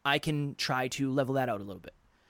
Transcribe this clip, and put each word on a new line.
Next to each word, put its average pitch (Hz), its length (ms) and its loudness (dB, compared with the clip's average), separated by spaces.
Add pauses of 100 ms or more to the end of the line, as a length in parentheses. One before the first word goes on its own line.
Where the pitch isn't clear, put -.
I 143 140 4
can 147 360 -2
try 131 340 0
to 135 220 0
level 135 240 2
that 131 140 2
out 104 120 -2
a - 20 -10
little 95 180 -12
bit. - 140 -16 (340)